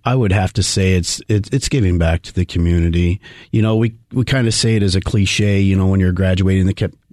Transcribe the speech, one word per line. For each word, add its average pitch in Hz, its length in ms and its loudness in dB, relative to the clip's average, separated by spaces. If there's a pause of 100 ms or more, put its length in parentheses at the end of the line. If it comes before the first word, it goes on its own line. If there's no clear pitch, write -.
I 120 100 0
would 110 180 2
have 107 200 0
to 98 100 0
say 95 320 0
it's, - 340 -4
it's, 104 220 0
it's 135 180 -2
giving 95 280 0
back 82 260 0
to - 100 -18
the 92 100 -2
community. 85 800 0 (300)
You 113 100 0
know, 110 160 2
we, 113 180 0 (160)
we - 140 -2
kinda 120 260 0
say 113 240 0
it 104 80 0
as 95 140 0
a - 20 0
cliche, 101 600 0
you 98 160 2
know, 95 100 2
when 98 140 2
you're 92 100 2
graduating 92 540 0
the 98 80 0
ca-, 101 160 -4 (240)